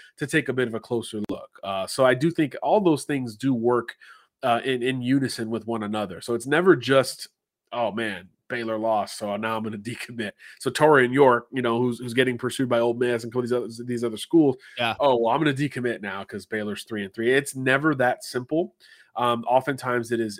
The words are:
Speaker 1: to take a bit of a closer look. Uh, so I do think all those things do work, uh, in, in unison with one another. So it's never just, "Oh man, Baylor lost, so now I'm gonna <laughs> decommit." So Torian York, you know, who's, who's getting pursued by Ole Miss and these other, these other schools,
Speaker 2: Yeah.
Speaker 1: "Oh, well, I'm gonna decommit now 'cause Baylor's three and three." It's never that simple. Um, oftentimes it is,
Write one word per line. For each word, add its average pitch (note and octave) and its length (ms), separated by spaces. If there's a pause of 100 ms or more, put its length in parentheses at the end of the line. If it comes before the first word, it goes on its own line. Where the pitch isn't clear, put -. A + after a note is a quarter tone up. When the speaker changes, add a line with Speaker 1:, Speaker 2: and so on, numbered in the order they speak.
(160)
Speaker 1:
to D3 100
take D3 220
a C#3 40
bit B2+ 160
of A2 60
a A2 60
closer A2 400 (100)
look. - 320
Uh, F#2+ 240
so C3+ 180
I B2+ 100
do C#3 160
think D#3 320
all F3 180
those E3 240
things B2+ 320
do C3+ 180
work, A#2 420 (460)
uh, A#2 220
in, B2+ 180
in C3 180
unison B2 480
with A2 180
one A2+ 180
another. G#2 360
So A#2+ 140
it's A#2 120
never E3 300
just, B2+ 520 (440)
"Oh A#2 180
man, G2 380 (200)
Baylor A2+ 300
lost, G#2+ 380
so G#2 200
now A2 200
I'm G#2+ 60
gonna A2 160
<laughs> G2+ 140
decommit." A2+ 400 (280)
So C3 100
Torian C3+ 440
York, B2+ 360
you C3 120
know, A#2 180
who's, A#2+ 200
who's B2 120
getting B2+ 240
pursued B2+ 320
by A#2+ 120
Ole A#2+ 120
Miss A#2+ 320
and A#2 80
these A#2+ 200
other, B2 160 (180)
these A#2+ 180
other G#2+ 140
schools, D3+ 400 (180)
Speaker 2:
Yeah. A#2 240
Speaker 1:
"Oh, C3+ 160
well, A#2 180
I'm C#3+ 80
gonna D3 120
decommit B2+ 480
now G2 200
'cause G2 220
Baylor's G#2 400
three G#2+ 180
and G2 120
three." A#2 180
It's C3+ 240
never C#3 380
that B2+ 300
simple. D#3+ 500 (420)
Um, A#2+ 280
oftentimes B2 680
it A#2 80
is, G#2 200